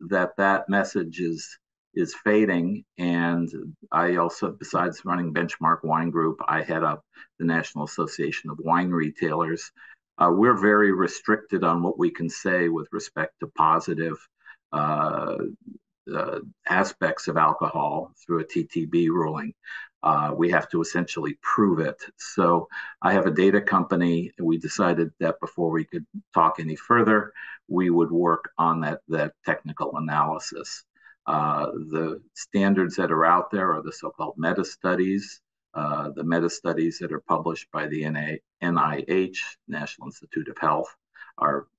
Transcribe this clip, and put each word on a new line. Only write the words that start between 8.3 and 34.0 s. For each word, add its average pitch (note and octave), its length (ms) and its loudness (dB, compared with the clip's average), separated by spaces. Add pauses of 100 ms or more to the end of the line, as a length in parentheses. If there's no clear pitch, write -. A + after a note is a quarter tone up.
of D2+ 80 -10
Wine E2+ 320 0
Retailers, E2 800 -2 (480)
uh, F2 140 4
we're G#2+ 260 6
very G#2 340 6
restricted F#2 720 0
on E2+ 180 2
what F2 160 0
we F2 120 2
can E2 180 -4
say F2+ 400 0
with E2 240 -2
respect - 480 -6
to D#2+ 80 -6
positive, D#2+ 680 0 (560)
uh, D#2 640 -2 (760)
uh, - 240 -4 (300)
aspects F2+ 600 0
of D#2 80 -2
alcohol D2+ 760 0 (120)
through E2+ 160 0
a D#2+ 60 -4
T E2 180 -2
T D#2+ 220 -4
B E2 220 2
ruling. D#2 440 -2 (500)
Uh, D2+ 340 2
we E2+ 140 4
have E2 200 0
to E2+ 100 0
essentially D#2+ 600 -4
prove F#2+ 380 4
it. C#2+ 200 -2 (160)
So F2 520 2 (340)
I F#2+ 100 2
have F#2+ 140 4
a F2+ 60 4
data F#2+ 280 6
company. F2 760 2
We E2 180 2
decided E2 640 0
that E2 220 -2
before E2 300 -2
we D#2+ 140 0
could D#2+ 220 -10 (260)
talk D#2+ 280 4
any D#2 160 -4
further, A2 560 4 (340)
we F2+ 240 2
would E2+ 220 4
work E2+ 440 2
on E2 260 2
that, D#2 260 -4
that D2+ 240 -2 (120)
technical - 520 -4
analysis. D2+ 880 -4 (420)
Uh, D2+ 460 0 (180)
the D#2+ 320 -4 (120)
standards G2 640 2
that F2+ 140 0
are D#2+ 140 4
out F2 260 4
there F#2 240 0
are E2+ 80 -4
the E2 80 -10
so-called - 460 -10